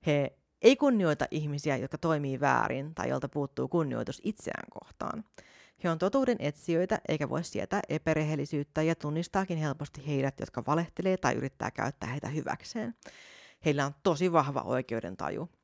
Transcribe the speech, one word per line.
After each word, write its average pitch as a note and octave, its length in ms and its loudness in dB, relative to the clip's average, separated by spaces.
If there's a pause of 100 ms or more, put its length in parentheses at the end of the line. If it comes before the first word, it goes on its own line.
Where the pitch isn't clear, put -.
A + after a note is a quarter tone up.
He C#3+ 320 2 (240)
ei B3+ 140 10
kunnioita G3 560 4
ihmisiä, D3 460 -2
jotka - 200 -6
toimii D3 420 0
väärin C3 560 2
tai - 140 -2
jolta C3+ 200 -2
puuttuu C3+ 380 -2
kunnioitus C3 560 -2
itseään - 460 -6
kohtaan. - 540 -10 (600)
He F3+ 60 2
on E3 80 0
totuuden A#3+ 420 2
etsijöitä, E3 680 0
eikä D3 220 0
voi D#3+ 140 -2
sietää - 460 -4
epärehellisyyttä, D3+ 920 0
ja E3 140 2
tunnistaakin E3+ 600 -2
helposti C#3+ 500 -4
heidät, C#3 320 0
jotka - 280 -6
valehtelee E3+ 500 0
tai B2+ 160 2
yrittää - 380 -4
käyttää - 380 -4
heitä C#3 180 -6
hyväkseen. A3 680 -6 (680)
Heillä C#3+ 200 2
on C#3+ 180 -6
tosi F3 280 2
vahva C#3+ 300 2
oikeudentaju. A2+ 880 -4 (140)